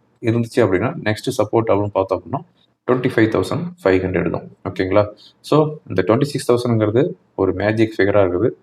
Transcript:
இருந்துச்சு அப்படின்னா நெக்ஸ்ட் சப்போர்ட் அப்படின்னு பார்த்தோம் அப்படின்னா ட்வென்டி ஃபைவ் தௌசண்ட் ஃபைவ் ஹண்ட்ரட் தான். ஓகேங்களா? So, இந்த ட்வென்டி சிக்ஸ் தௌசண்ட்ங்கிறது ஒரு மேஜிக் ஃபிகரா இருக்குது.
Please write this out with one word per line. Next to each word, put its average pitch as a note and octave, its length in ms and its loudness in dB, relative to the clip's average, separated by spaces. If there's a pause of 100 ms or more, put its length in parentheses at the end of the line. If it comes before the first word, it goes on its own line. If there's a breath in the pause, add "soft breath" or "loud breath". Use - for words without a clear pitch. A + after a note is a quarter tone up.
(220)
இருந்துச்சு A#2 360 -2
அப்படின்னா G#2 320 2 (120)
நெக்ஸ்ட் G#2+ 280 -4
சப்போர்ட் A2+ 380 0
அப்படின்னு G2+ 220 0
பார்த்தோம் F#2+ 280 -2
அப்படின்னா F#2+ 220 -8 (480)
ட்வென்டி B2+ 220 0
ஃபைவ் A2+ 200 4
தௌசண்ட் - 340 -2 (120)
ஃபைவ் F#2+ 240 2
ஹண்ட்ரட் F2 300 -2
தான். - 160 -6 (180)
ஓகேங்களா? F#2+ 380 0 (420 loud breath)
So, C#3+ 120 0 (300)
இந்த - 160 -2
ட்வென்டி - 220 2
சிக்ஸ் - 220 -4
தௌசண்ட்ங்கிறது A#2 560 2 (340)
ஒரு F#2+ 160 0
மேஜிக் A2 420 0
ஃபிகரா G2+ 260 2
இருக்குது. F#2 280 2 (140)